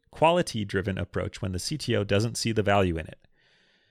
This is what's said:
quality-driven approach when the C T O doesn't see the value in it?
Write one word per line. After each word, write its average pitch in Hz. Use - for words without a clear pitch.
quality-driven 104
approach 92
when 98
the 90
C -
T 113
O 104
doesn't 101
see -
the 107
value 95
in 80
it? -